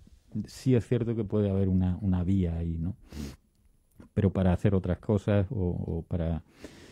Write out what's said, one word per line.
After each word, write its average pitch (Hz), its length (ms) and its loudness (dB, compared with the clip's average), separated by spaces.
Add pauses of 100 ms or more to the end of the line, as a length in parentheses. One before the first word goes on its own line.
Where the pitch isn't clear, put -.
(460)
sí - 280 -2
es 113 140 2
cierto 117 300 0
que 110 80 -2
puede 104 240 0
haber 98 180 2
una, 90 320 2
una 92 240 0
vía 90 320 0
ahí, 85 220 -4
¿no? 82 180 -4 (1160)
Pero 98 180 2
para 92 220 2
hacer 98 200 2
otras 90 260 0
cosas 101 500 2
o, 90 220 -2
o 87 320 -4
para, 82 400 -2 (480)